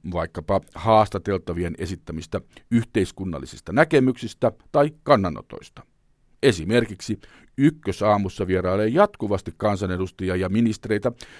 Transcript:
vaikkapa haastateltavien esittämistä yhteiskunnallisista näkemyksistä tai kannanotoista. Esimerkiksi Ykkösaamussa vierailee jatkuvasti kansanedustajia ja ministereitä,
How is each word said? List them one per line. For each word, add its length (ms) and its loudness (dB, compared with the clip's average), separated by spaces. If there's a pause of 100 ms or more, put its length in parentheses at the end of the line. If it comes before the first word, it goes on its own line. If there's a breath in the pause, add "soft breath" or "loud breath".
(120)
vaikkapa 500 -4 (140)
haastateltavien 1000 0
esittämistä 640 -8 (300 soft breath)
yhteiskunnallisista 1000 -2
näkemyksistä 800 0 (200)
tai 200 2 (120)
kannanotoista. 800 -2 (600)
Esimerkiksi 760 0 (380 soft breath)
Ykkösaamussa 880 0
vierailee 400 0
jatkuvasti 720 0
kansanedustajia 760 -2
ja 140 -2
ministereitä, 640 0 (280 loud breath)